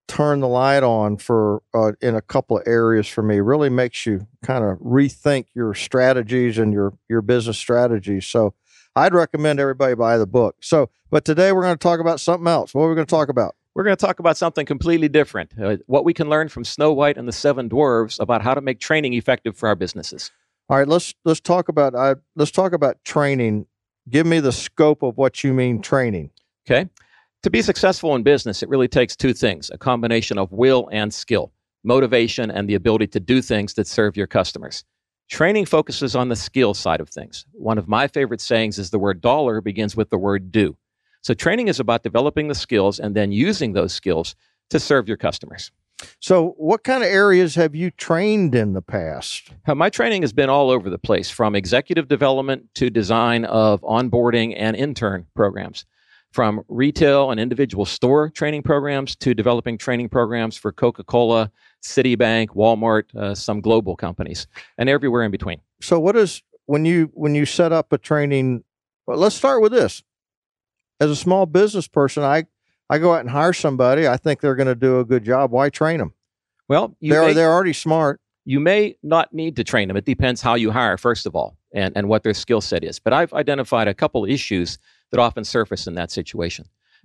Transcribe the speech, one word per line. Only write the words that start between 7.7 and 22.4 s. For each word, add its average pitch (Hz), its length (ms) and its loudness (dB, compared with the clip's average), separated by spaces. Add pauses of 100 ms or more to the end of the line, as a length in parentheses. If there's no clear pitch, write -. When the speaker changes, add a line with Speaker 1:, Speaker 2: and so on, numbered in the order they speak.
Speaker 1:
So 107 280 0 (420)
I'd 143 200 4
recommend 151 440 0
everybody 135 360 0
buy 117 240 2
the 107 80 0
book. 110 320 0
So, 147 320 0 (180)
but 151 160 0
today 175 260 4
we're 185 120 2
gonna 180 140 0
talk 170 220 2
about 165 200 0
something 170 280 0
else. 160 280 0
What 143 80 2
are 160 60 2
we 165 60 0
gonna 160 100 -2
talk 151 240 0
about? 120 260 -2 (180)
Speaker 2:
We're 196 120 -4
gonna 202 100 2
talk 185 240 -2
about 170 180 2
something 160 300 -2
completely 160 400 0
different. 135 520 0
Uh, 101 180 -2 (100)
what 135 160 2
we 170 100 2
can 156 160 -4
learn 151 200 0
from 120 140 -12
Snow 151 280 0
White 143 260 2
and 120 100 -8
the 117 40 -6
Seven 127 380 0
Dwarves 117 500 0
about 113 240 0
how 127 100 2
to 135 80 -2
make 131 180 -6
training 147 340 0
effective 117 440 -2
for 113 100 -4
our 107 80 2
businesses. 90 540 -10 (400)
Speaker 1:
All 135 80 4
right, 139 100 4
let's, 170 360 0
let's 160 160 0
talk 175 300 0
about, 143 260 2
uh, 135 200 2 (200)
let's 151 160 0